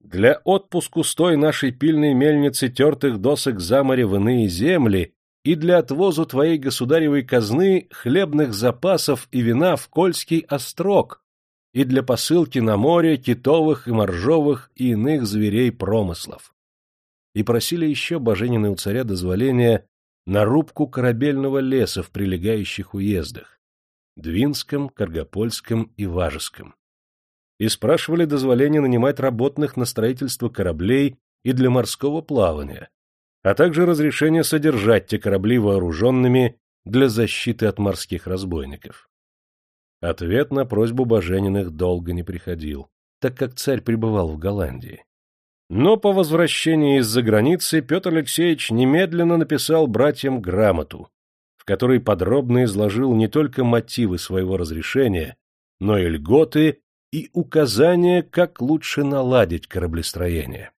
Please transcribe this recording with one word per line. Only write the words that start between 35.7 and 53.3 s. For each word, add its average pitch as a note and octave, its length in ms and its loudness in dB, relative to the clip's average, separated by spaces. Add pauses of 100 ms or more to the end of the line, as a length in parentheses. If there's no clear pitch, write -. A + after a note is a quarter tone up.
для B2+ 240 2
защиты A2+ 580 -2
от G2+ 120 -2
морских F#2 480 -4
разбойников. F2 840 -10 (920)
Ответ F2 520 -2
на C3+ 120 0
просьбу A#2+ 400 0
Бажениных G2 640 0
долго F2 420 -4
не F2 100 -4
приходил, D#2+ 640 -10 (320)
так C3 160 -4
как B2+ 180 -6
царь B2+ 280 -4
пребывал A2 460 -2
в D#2 100 -8
Голландии. D2+ 680 -6 (640)
Но D3+ 280 4
по G#3 160 2
возвращении D#3 840 2
из-за A#2+ 240 0
границы B2 580 2
Пётр F3+ 280 -4
Алексеевич D#3+ 600 0
немедленно E3+ 680 2
написал D#3 500 2
братьям C3 540 0
грамоту, F2 680 -2 (480)
в - 60 -20
которой B2 360 2
подробно A#2+ 640 2
изложил G#2+ 500 0
не A2 140 4
только C3+ 340 0